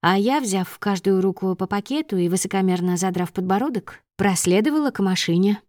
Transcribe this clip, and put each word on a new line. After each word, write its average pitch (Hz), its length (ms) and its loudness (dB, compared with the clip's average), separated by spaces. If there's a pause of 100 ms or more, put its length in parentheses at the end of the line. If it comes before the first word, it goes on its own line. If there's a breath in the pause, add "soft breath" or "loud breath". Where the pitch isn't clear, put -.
А 196 160 2
я, 254 240 2
взяв 190 260 -2
в - 120 -18
каждую 190 420 0
руку 185 340 0
по 185 120 -4
пакету 233 500 -4
и 175 100 2
высокомерно 180 720 0
задрав 180 340 -2
подбородок, 208 720 -4 (160)
проследовала 220 720 2
к 196 140 -4
машине. 185 640 2